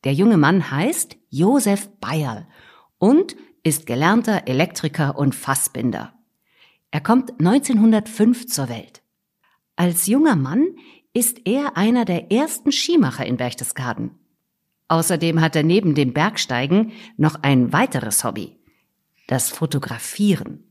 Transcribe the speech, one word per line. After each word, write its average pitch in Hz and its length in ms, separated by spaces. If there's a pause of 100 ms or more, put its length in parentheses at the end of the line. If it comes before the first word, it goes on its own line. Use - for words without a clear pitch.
Der 135 120
junge 202 220
Mann 160 340
heißt 160 460 (120)
Josef 202 600 (100)
Bayerl 131 480 (500)
und 277 380 (260)
ist 147 240
gelernter 180 640
Elektriker 147 680
und 139 200
Fassbinder. - 800 (760)
Er 147 120
kommt 247 380
neunzehnhundertfünf 220 1040
zur 135 220
Welt. - 340 (760)
Als 175 320
junger 277 280
Mann 160 320 (440)
ist 233 340
er 269 300
einer 226 280
der 180 280
ersten 285 400
Skimacher 196 540
in 123 100
Berchtesgaden. 120 760 (760)
Außerdem 165 520
hat 160 140
er 156 80
neben 170 320
dem 135 180
Bergsteigen 165 800 (240)
noch 151 260
ein 131 300
weiteres 143 520
Hobby, 101 340 (680)
das 127 220
Fotografieren. - 1200